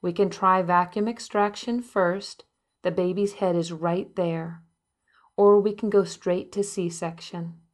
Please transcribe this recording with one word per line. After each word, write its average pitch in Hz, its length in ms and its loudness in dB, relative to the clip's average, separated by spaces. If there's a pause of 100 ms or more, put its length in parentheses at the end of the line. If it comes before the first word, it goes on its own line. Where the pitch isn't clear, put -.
We 180 100 -2
can 196 160 2
try 185 340 2
vacuum 175 460 0
extraction 226 720 -2
first. 196 640 -2 (380)
The 180 80 0
baby's 180 440 -2
head 180 220 0
is 170 160 -2
right 170 420 -4
there. 165 480 -4 (760)
Or 202 240 8
we 202 120 0
can 208 180 -6
go 196 140 4
straight - 480 -4
to 196 100 -2
C-section. 170 1000 -8 (140)